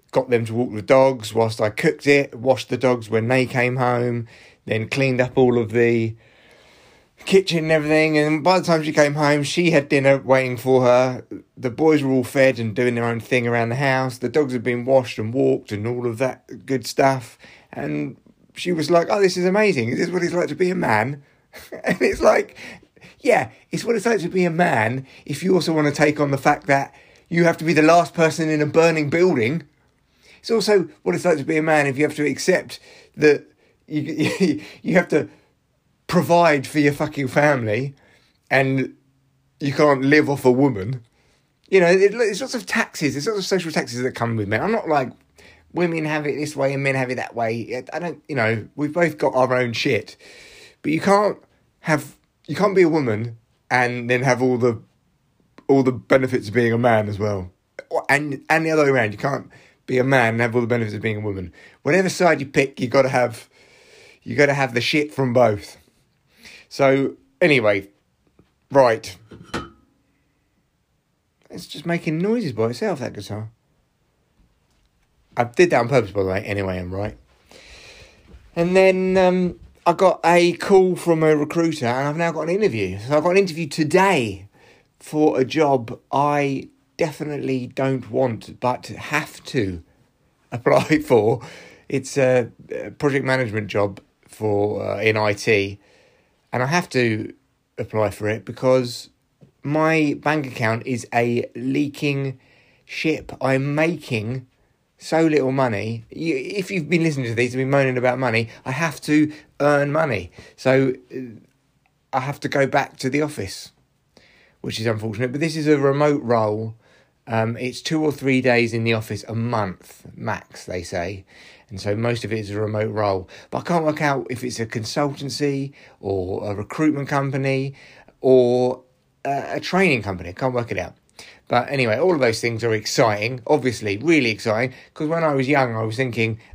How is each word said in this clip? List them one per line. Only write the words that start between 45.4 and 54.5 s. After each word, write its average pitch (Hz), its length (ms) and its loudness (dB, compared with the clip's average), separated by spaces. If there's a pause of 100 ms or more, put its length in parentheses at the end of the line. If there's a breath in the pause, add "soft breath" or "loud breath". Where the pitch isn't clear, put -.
women 165 320 -2
have 151 240 -4
it 127 80 -4
this 147 220 -6
way 139 160 0
and 139 100 -4
men 135 120 -2
have 127 140 -2
it 127 60 -4
that 117 200 -10
way. 117 460 -6 (120)
I 156 60 -6
don't, 165 280 -10
you 151 80 -8
know, 110 400 -2
we've 147 180 -4
both 165 240 0
got 143 180 0
our 127 200 2
own 123 160 0
shit. - 460 -4 (640 loud breath)
But 151 100 -4
you 160 80 0
can't 202 380 2 (420)
have, - 380 -4 (300)
you 151 100 -6
can't 196 180 0
be 190 60 6
a 170 80 6
woman 117 480 -2 (340)
and 123 380 0
then 123 140 2
have 123 180 2
all 127 160 2